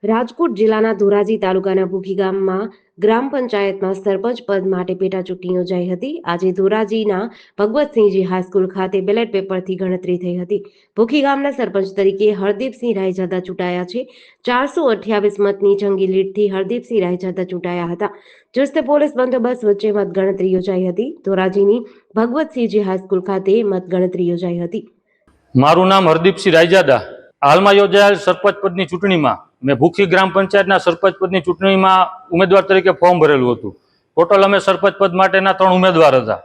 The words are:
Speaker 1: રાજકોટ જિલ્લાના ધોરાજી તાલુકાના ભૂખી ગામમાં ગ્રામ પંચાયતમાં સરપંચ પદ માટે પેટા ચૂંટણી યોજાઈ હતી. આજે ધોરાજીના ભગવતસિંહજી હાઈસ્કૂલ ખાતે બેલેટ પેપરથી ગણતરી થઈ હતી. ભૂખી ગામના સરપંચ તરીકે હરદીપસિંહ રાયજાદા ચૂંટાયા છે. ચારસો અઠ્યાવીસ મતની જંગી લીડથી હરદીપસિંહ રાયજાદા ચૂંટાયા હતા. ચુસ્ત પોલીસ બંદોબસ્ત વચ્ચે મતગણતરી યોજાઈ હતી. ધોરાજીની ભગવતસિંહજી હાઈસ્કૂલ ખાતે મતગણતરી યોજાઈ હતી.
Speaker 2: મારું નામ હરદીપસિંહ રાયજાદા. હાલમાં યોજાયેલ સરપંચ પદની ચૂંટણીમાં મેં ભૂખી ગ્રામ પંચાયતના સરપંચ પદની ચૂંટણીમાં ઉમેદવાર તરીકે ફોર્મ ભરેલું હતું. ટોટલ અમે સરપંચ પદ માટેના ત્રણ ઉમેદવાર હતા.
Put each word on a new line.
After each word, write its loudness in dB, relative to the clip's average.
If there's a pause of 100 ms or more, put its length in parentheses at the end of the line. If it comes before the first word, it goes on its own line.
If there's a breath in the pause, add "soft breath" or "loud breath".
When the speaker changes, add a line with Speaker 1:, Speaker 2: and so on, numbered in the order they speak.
Speaker 1:
રાજકોટ -2
જિલ્લાના 0
ધોરાજી 0
તાલુકાના 0
ભૂખી -8
ગામમાં -2 (320 soft breath)
ગ્રામ 0
પંચાયતમાં -4
સરપંચ -4
પદ -2
માટે -4
પેટા -4
ચૂંટણી -8
યોજાઈ -4
હતી. -6 (120)
આજે -2
ધોરાજીના -2 (360 soft breath)
ભગવતસિંહજી 0
હાઈસ્કૂલ -2
ખાતે -4
બેલેટ -2
પેપરથી -4
ગણતરી -4
થઈ -6
હતી. -6 (360 loud breath)
ભૂખી 0
ગામના -2
સરપંચ -4
તરીકે 0
હરદીપસિંહ -4
રાયજાદા -4
ચૂંટાયા -6
છે. -8 (400 soft breath)
ચારસો -2
અઠ્યાવીસ 0
મતની 2
જંગી -2
લીડથી 0
હરદીપસિંહ -2
રાયજાદા -4
ચૂંટાયા -6
હતા. -6 (420 loud breath)
ચુસ્ત 0
પોલીસ 2
બંદોબસ્ત -2
વચ્ચે 0
મતગણતરી -2
યોજાઈ -2
હતી. -4 (140)
ધોરાજીની 2 (340 loud breath)
ભગવતસિંહજી -2
હાઈસ્કૂલ -2
ખાતે 0
મતગણતરી -2
યોજાઈ -4
હતી. -8 (680)
Speaker 2:
મારું 6
નામ 4
હરદીપસિંહ 2
રાયજાદા. 4 (400)
હાલમાં 6
યોજાયેલ 4
સરપંચ 0
પદની -4
ચૂંટણીમાં 0 (200)
મેં 0
ભૂખી 2
ગ્રામ 2
પંચાયતના 2
સરપંચ 0
પદની -2
ચૂંટણીમાં 2 (220)
ઉમેદવાર 4
તરીકે 2
ફોર્મ 4
ભરેલું 2
હતું. -12 (440)
ટોટલ 4
અમે 4
સરપંચ 0
પદ 2
માટેના 2
ત્રણ 2
ઉમેદવાર 4
હતા. 0